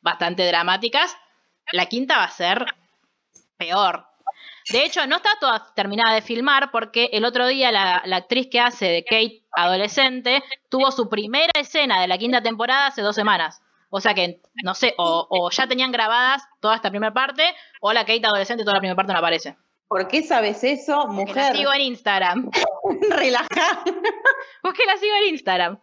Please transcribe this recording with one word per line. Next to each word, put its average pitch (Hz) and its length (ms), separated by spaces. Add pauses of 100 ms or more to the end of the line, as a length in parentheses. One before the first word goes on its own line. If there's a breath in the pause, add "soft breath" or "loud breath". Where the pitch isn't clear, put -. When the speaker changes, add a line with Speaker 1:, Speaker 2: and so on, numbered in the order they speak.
Speaker 1:
bastante 175 440
dramáticas. 196 680 (560)
La 180 140
quinta 254 320
va 196 60
a - 60
ser 196 360 (880)
peor. 175 500 (640 loud breath)
De 254 140
hecho, 330 220
no 294 100
está 415 140 (100)
toda - 340
terminada 214 400
de 214 80
filmar 269 500
porque 233 400
el 214 120
otro 240 220
día 262 260
la, 185 320
la 185 120
actriz 247 340
que 240 100
hace 240 260
de 170 180
Kate 220 480
adolescente 247 920 (260 loud breath)
tuvo 262 220
su 247 180
primera 226 500
escena 277 420
de 180 80
la 185 100
quinta 240 240
temporada 240 460
hace 269 120
dos 208 140
semanas. 190 480 (260)
O 196 120
sea 208 140
que, 175 260 (240)
no 185 100
sé, - 240
o, 170 320
o 175 200
ya 262 180
tenían 254 240
grabadas 240 500 (180)
toda 220 140
esta 220 160
primera 208 240
parte, 277 400 (260 loud breath)
o 208 120
la 233 120
Kate 220 220
adolescente 208 380
toda 202 100
la 190 60
primera 185 160
parte 190 160
no 175 80
aparece. 165 360 (300)
Speaker 2:
¿Por 185 220
qué 294 160
sabes 220 400
eso, 285 420
Speaker 1:
Porque 214 60 (140)
Speaker 2:
mujer? 262 260
Speaker 1:
la - 40
sigo 277 160
en 277 100
Instagram. 208 680 (300)
Speaker 2:
<laughs> 392 300
Relajá. 311 760 (760 loud breath)
Speaker 1:
Porque 370 240
la 381 120
sigo 415 260
en 403 120
Instagram. 185 480